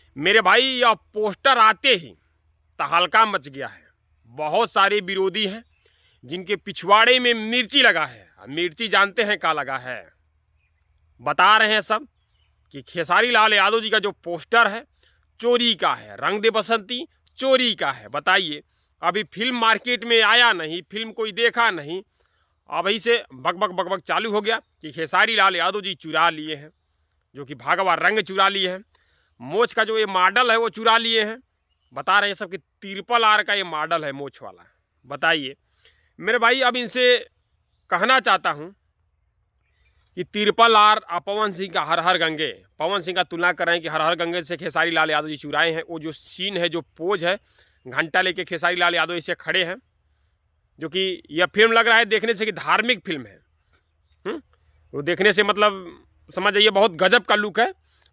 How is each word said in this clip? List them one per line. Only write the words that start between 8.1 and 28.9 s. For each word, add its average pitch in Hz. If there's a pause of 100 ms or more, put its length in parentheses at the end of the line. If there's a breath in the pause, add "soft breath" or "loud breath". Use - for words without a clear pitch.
अब 98
मिर्ची 170
जानते 196
हैं 208
क्या 160
लगा 135
है, 123 (1200)
बता 180
रहे 214
हैं 214
सब 220 (680)
कि 139
खेसारी 180
लाल 220
यादव 208
जी 220
का 214
जो 202
पोस्टर 196
है 214 (540)
चोरी 240
का 156
है, 104
रंग 175
दे 220
बसंती 226 (320)
चोरी 262
का 147
है। 117
बताइए, 147 (400)
अभी 180
फिल्म 240
मार्केट 226
में 233
आया 233
नहीं, 165
फिल्म 220
कोई 220
देखा 233
नहीं, 165 (680)
अभी 190
से 233 (180)
बकबक 175
बकबक 180
चालू 196
हो 214
गया 214
कि -
खेसारी 180
लाल 190
यादव 190
जी 185
चुरा 160
लिए 156
हैं, 147 (640)
जो 139
कि 139
भागवा 170
रंग 185
चुरा 190
लिए 196
हैं, 190 (580)